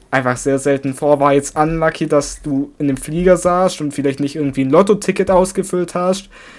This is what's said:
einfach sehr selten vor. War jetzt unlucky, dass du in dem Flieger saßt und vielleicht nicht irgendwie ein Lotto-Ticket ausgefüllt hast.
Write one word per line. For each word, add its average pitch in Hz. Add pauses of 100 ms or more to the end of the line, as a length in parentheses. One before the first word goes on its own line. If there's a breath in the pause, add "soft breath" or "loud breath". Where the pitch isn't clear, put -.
(120)
einfach 127
sehr 139
selten 139
vor. 147
War 139
jetzt 143
unlucky, 160
dass 147
du 143
in 147
dem 135
Flieger 175
saßt 180
und 147
vielleicht 139
nicht 143
irgendwie 135
ein 131
Lotto-Ticket 196
ausgefüllt 185
hast. 185 (300 loud breath)